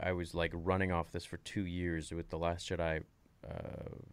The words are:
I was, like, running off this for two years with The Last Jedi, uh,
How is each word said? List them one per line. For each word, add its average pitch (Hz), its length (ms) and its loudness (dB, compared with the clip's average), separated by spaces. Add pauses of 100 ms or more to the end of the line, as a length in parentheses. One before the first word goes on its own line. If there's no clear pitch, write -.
I 92 120 2
was, 87 200 -2
like, 85 220 4
running 92 360 4
off 85 200 2
this - 140 -4
for - 120 -8
two - 280 -2
years 87 460 0
with 82 180 -4
The 82 80 -4
Last 85 320 0
Jedi, 80 340 2 (440)
uh, - 20 -8 (640)